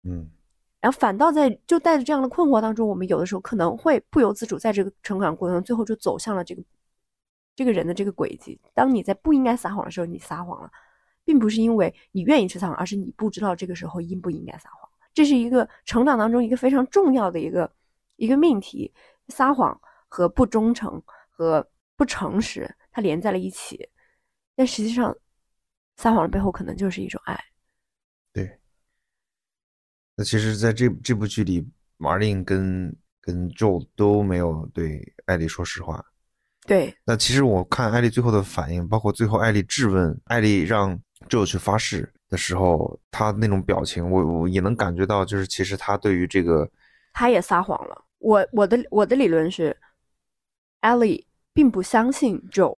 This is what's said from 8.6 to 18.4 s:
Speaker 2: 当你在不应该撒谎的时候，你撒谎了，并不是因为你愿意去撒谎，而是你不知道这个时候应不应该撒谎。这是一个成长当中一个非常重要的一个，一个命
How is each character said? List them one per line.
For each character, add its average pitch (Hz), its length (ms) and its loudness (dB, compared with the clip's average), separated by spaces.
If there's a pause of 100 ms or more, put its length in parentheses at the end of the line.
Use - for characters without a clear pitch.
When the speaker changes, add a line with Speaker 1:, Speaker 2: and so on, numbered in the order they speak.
Speaker 2:
当 262 220 2
你 190 80 0
在 196 120 -2
不 311 180 0
应 269 100 4
该 240 140 2
撒 - 140 -6
谎 202 140 -6
的 - 60 -10
时 175 80 -10
候， 175 80 -4
你 170 100 -12
撒 170 280 -12
谎 175 180 -14
了， - 80 -20 (540)
并 294 160 4
不 214 80 2
是 220 120 0
因 226 140 2
为 196 180 2 (200)
你 190 80 -4
愿 269 200 4
意 185 60 0
去 190 100 -8
撒 180 120 -4
谎， 156 80 -6
而 185 100 -6
是 202 80 -8
你 196 220 -8
不 214 120 -4
知 - 120 -8
道 190 160 -2
这 185 100 -10
个 180 80 -8
时 170 100 -12
候 165 160 -8
应 175 200 -8
不 175 100 -6
应 - 140 -8
该 - 140 -16
撒 - 200 -20
谎。 - 100 -20 (240)
这 311 120 4
是 285 100 4
一 240 160 2
个 247 180 4 (180)
成 240 200 2
长 277 100 4
当 220 140 2
中 240 140 2
一 220 40 -2
个 247 80 2
非 254 140 2
常 262 160 2
重 359 260 4
要 214 200 2
的 170 80 -4
一 156 100 -4
个， 170 180 0 (460)
一 226 140 -4
个 269 80 4
命 285 240 4